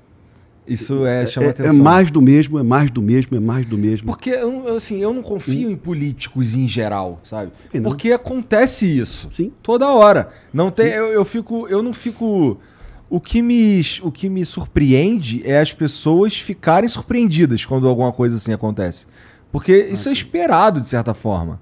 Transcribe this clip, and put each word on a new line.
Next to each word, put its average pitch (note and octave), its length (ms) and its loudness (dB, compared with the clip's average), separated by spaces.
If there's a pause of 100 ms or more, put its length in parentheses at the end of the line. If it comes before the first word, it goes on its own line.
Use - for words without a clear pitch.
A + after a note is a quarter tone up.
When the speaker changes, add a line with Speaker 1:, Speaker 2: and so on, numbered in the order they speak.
(640)
Speaker 1:
Isso C3+ 400 -4
é, B2 180 0
Speaker 2:
É, - 20 -2
Speaker 1:
chama B2+ 200 -2
Speaker 2:
é, C#3+ 40 2
é - 20 -2
Speaker 1:
atenção. C#3+ 320 4
Speaker 2:
mais F3 260 6
do D3+ 120 2
mesmo, C#3+ 360 4
é C#3 60 -2
mais C3+ 260 2
do A#2+ 120 -4
mesmo, B2+ 340 0
é A#2 40 0
mais A#2 260 -2
do A2+ 120 -4
mesmo. G#2+ 300 -2
Speaker 1:
Porque A2+ 220 -6
eu, B3+ 360 -4
eu, A#3 120 -4
assim, G#3+ 200 -8
eu G3+ 160 -2
não B3+ 80 -8
confio G#3 460 -6
Speaker 2:
Hum. A3 40 -4
Speaker 1:
em F#3+ 40 -6
políticos C#3+ 800 -6
em C3 120 0
geral, G2+ 580 -6
sabe? G#2 260 -10 (220)
Speaker 2:
E - 80 -4
não. A2 100 -2
Speaker 1:
Porque C#3+ 220 -2
acontece B3 720 0 (120)
isso. - 320 -6
Speaker 2:
Sim. F#3+ 220 -8 (100)
Speaker 1:
Toda B3 280 0
hora. G#3 400 6 (240)
Não F3 180 0
tem, A3+ 200 2
Speaker 2:
Sim. - 60 -4
Speaker 1:
eu, A3 100 -2
eu G#3+ 180 0
fico, A3+ 420 -6
eu G3 160 -2
não A#3+ 80 -6
fico, G3+ 640 -2 (520)
o E3+ 100 -2
que A3+ 220 -2
me, A3+ 400 4 (220)
o F3 60 -4
que F#3+ 200 -8
me F#3 160 -4
surpreende C#3+ 960 0
é C#3 160 2
as D3+ 140 0
pessoas E3 680 0
ficarem F#3+ 480 0
surpreendidas E3+ 800 0
quando C3 200 0
alguma B2 280 2
coisa A#2+ 240 0
assim A2 160 -4
acontece. G2+ 520 -6 (460)
Porque D3 200 0 (200)
isso G3 160 -6
Speaker 2:
Ah, C#4 60 -2
Speaker 1:
é - 20 -4
Speaker 2:
sim. - 60 -4
Speaker 1:
esperado, G#3+ 580 0
de A#2 80 -6
certa A#2 260 -2
forma. F2+ 480 -6